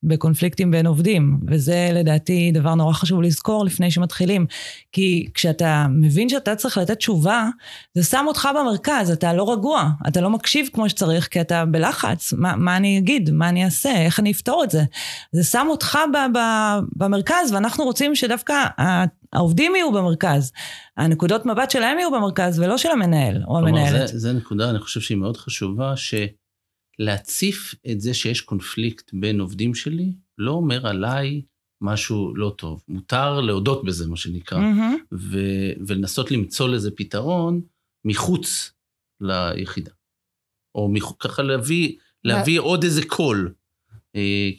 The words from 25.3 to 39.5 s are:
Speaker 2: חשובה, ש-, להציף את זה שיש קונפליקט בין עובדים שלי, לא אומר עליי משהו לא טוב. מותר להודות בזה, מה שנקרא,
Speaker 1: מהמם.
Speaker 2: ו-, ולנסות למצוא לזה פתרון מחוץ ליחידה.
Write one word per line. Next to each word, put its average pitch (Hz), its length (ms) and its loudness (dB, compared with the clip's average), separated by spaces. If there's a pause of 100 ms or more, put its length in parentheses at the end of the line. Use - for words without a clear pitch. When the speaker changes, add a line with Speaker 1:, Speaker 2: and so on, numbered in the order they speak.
Speaker 2:
חשובה, 123 600 -4
ש-, - 180 -6 (840)
להציף 113 760 -4 (160)
את 104 100 -4
זה 120 140 -4
שיש 117 260 -4
קונפליקט - 720 -6
בין 101 280 -2
עובדים 101 340 -4
שלי, 170 380 -4 (260)
לא 110 140 -2
אומר 139 340 -2
עליי 135 560 -4 (400)
משהו 104 540 -2
לא 101 220 -4
טוב. 80 300 -10
מותר 135 520 -4
להודות 113 440 -2
בזה, 85 240 -6
מה 82 80 -6
שנקרא, 87 420 -8
Speaker 1:
מהמם. 214 380 0 (160)
Speaker 2:
ו-, 98 600 -4 (140)
ולנסות 98 440 -4
למצוא 127 380 -2
לזה 104 220 -2
פתרון 170 720 -4 (440)
מחוץ - 680 -2 (480)
ליחידה. 90 720 -6 (840)